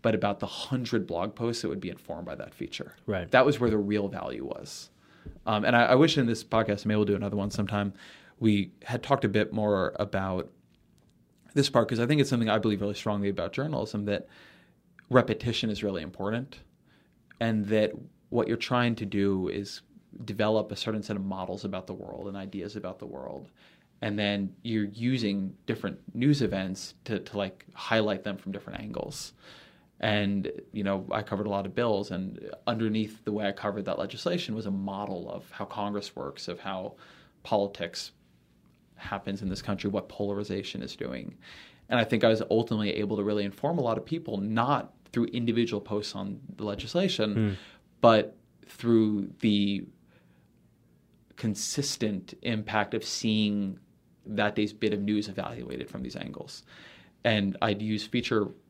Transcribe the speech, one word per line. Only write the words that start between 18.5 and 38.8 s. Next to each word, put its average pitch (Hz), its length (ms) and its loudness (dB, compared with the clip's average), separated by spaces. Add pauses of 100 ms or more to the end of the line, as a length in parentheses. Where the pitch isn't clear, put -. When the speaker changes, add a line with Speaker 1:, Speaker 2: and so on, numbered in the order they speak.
Speaker 1:
trying 120 380 2
to 110 100 -6
do 98 440 2
is - 320 -6 (440)
develop 107 460 2
a 101 60 -8
certain 107 260 -2
set 104 140 -4
of 98 80 -4
models 95 400 -6
about 95 240 -6
the 92 60 -8
world - 340 -10
and 98 80 -10
ideas 98 400 -8
about 95 240 -8
the - 60 -12
world. - 440 -12 (520)
And 104 160 -2
then 101 440 0
you're 110 300 0
using 107 720 0
different - 340 -4 (160)
news 139 280 4
events 95 500 -2 (120)
to, 107 140 -2
to, - 200 -6
like, 95 340 -4
highlight 107 520 0
them 98 120 -6
from 98 160 -10
different 101 280 -10
angles. - 520 -8 (680)
And, 101 520 0 (200)
you 104 120 -6
know, 98 260 0
I 107 120 -2
covered 104 240 -4
a - 20 -4
lot 98 160 -2
of 95 100 -10
bills, 107 360 0
and 95 400 -8 (160)
underneath 110 580 0
the 107 80 -2
way 104 140 0
I 98 60 0
covered 101 340 -4
that - 120 -2
legislation 170 560 -2
was 110 120 -4
a 101 40 -2
model 98 600 -4
of - 200 -10
how - 140 -8
Congress 101 500 -6
works, - 320 -8
of 87 140 -8
how 95 360 -6 (460)
politics 101 680 -2 (840)